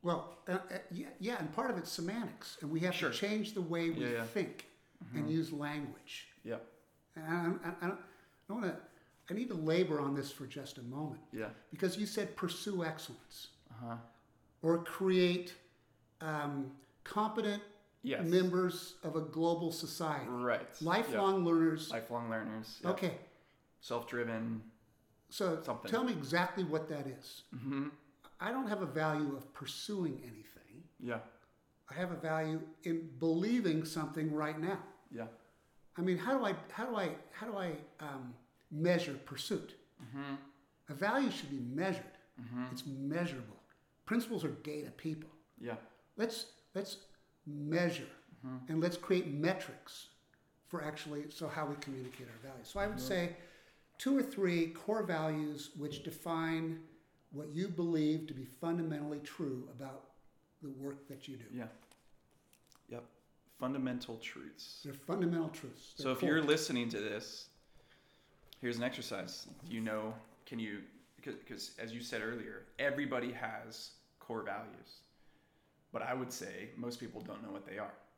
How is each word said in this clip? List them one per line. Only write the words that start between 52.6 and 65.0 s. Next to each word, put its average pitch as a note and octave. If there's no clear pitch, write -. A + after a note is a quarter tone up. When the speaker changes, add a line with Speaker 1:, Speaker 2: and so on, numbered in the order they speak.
Speaker 1:
So G3+
I G3+
would G#3+
Speaker 2:
Mm-hmm. B3+
Speaker 1:
say F3
two C4+
or C4+
three F3
core G#3+
values D#3
which D3
define E3
what D3+
you E3+
believe D#3+
to D3
be C3
fundamentally D3+
true C#3
about C3
the D3
work C#3
that C3+
you C3
do. A#2
Speaker 2:
Yeah. A#2+
Yep. A#2+
Fundamental B2+
truths. -
Speaker 1:
They're C#3
fundamental E3+